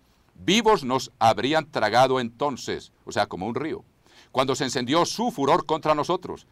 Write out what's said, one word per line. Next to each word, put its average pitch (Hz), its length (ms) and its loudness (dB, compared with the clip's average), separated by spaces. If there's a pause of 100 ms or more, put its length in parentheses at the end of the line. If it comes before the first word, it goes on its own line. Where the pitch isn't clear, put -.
(360)
vivos 208 480 2
nos 127 340 -2
habrían 117 540 2
tragado 127 480 2
entonces", 117 720 -6 (120)
o - 60 -14
sea, 104 160 -2
como 90 220 -8
un 117 80 -6
río. 147 280 -8 (460)
"Cuando 131 260 0
se 143 80 -4
encendió 131 420 0
su 233 240 -4
furor 143 340 2
contra 151 300 0
nosotros", 151 580 -4